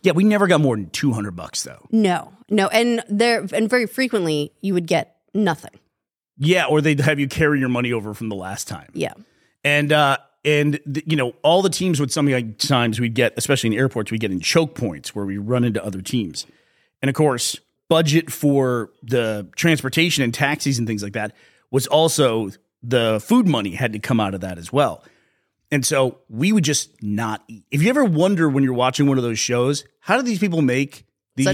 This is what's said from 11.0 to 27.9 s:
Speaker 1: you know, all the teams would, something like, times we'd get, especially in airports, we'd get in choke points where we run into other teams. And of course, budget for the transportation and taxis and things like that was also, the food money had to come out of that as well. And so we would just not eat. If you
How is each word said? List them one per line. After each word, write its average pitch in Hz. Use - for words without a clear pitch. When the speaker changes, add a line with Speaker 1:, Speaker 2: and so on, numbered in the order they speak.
Speaker 1:
you 160
know, 127
all 170
the 190
teams 175
would, 143
something 143
like, 117
times 120
we'd 117
get, 120
especially 117
in 104
airports, 123
we'd 110
get 107
in 92
choke -
points 85
where 101
we 98
run 120
into 104
other 92
teams. 98
And 135
of 131
course, 143
budget 160
for 131
the 110
transportation 160
and 117
taxis 139
and 117
things 107
like 101
that 107
was 131
also, 135
the 117
food 233
money 104
had 110
to 107
come 113
out 101
of 92
that 92
as 85
well. 123
And 139
so 131
we 143
would 208
just -
not 107
eat. 110
If 147
you 220